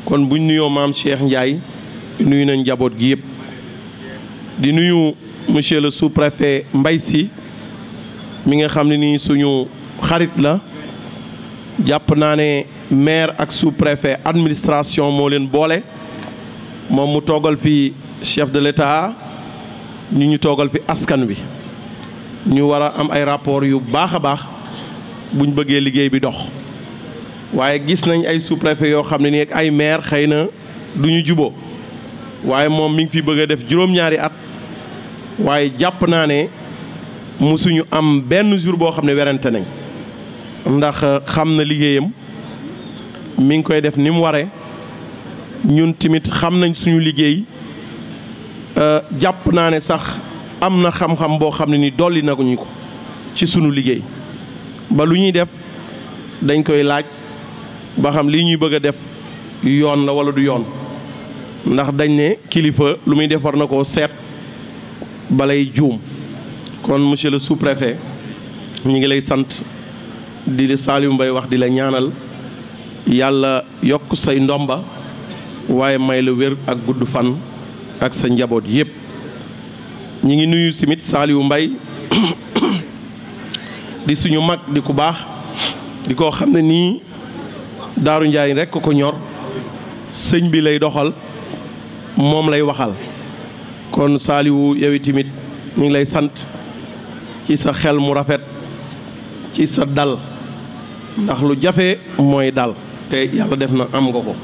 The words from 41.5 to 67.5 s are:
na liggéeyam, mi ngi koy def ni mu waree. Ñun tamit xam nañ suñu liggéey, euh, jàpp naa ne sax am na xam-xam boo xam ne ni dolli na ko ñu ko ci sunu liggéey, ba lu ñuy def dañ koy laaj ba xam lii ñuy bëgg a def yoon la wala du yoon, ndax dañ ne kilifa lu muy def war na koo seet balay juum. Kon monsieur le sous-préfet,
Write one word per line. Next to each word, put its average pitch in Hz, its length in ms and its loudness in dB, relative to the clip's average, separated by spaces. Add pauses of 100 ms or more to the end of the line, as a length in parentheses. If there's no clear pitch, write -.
na 151 80 4
liggéeyam, 147 460 2 (1300)
mi 139 200 6
ngi 156 60 2
koy 156 160 4
def 147 160 0
ni 143 140 4
mu 170 120 4
waree. 156 240 2 (1160)
Ñun 160 300 4
tamit 160 360 2
xam 175 300 2
nañ 170 140 4
suñu 165 260 4
liggéey, 156 440 2 (1300)
euh, 151 220 4 (180)
jàpp 180 340 2
naa 165 180 4
ne 156 100 2
sax 160 220 0 (580)
am 185 220 4
na 170 80 4
xam-xam 160 480 0
boo 151 120 2
xam 147 200 -2
ne 147 80 4
ni 143 120 4
dolli 165 320 2
na 143 140 2
ko 135 60 0
ñu 127 140 2
ko - 100 -10 (680)
ci 175 120 0
sunu 160 240 4
liggéey, 127 320 0 (880)
ba 147 140 4
lu 165 140 6
ñuy 190 140 6
def 175 160 4 (920)
dañ 147 200 4
koy 147 200 4
laaj 143 220 2 (920)
ba 143 160 2
xam 147 160 4
lii 160 160 4
ñuy 165 120 4
bëgg 156 180 2
a 151 60 2
def 143 160 0 (680)
yoon 143 420 4
la 139 60 0
wala 143 200 2
du 135 100 2
yoon, 127 220 2 (1040)
ndax 135 280 2
dañ 147 200 2
ne 147 220 4 (120)
kilifa 151 480 4 (100)
lu 143 100 4
muy 156 100 4
def 151 160 0
war 143 140 0
na 147 100 2
koo 135 180 0
seet - 260 0 (1200)
balay 139 340 4 (100)
juum. 123 240 4 (840)
Kon 139 180 2
monsieur 143 300 2
le 139 100 2
sous-préfet, 135 560 0 (880)